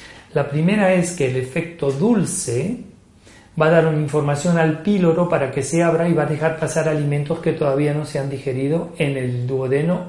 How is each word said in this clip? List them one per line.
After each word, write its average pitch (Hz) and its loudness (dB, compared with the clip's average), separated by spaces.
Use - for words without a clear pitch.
La 143 -2
primera 185 2
es 175 2
que 131 -2
el 123 -4
efecto 139 -4
dulce 165 0
va 156 6
a 160 6
dar 165 6
una 151 0
información 147 0
al 160 2
píloro 175 2
para 139 0
que 143 -2
se 165 0
abra 170 2
y 165 2
va 151 2
a 143 -2
dejar 156 -2
pasar 156 -2
alimentos 147 -2
que 165 -2
todavía 147 0
no 151 -4
se 147 -8
han 139 -4
digerido 139 -4
en 139 0
el 123 -4
duodeno 139 0